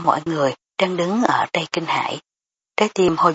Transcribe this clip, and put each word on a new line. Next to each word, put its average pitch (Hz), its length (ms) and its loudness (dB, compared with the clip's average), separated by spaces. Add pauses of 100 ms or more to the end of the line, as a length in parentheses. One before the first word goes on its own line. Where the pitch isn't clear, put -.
mọi 151 200 2
người 143 300 0 (240)
đang 185 180 0
đứng 185 260 0
ở - 300 2
đây 165 200 -2
kinh 165 140 -4
hãi. - 340 -4 (560)
Trái 214 180 4
tim 175 220 4
Hồ 165 180 2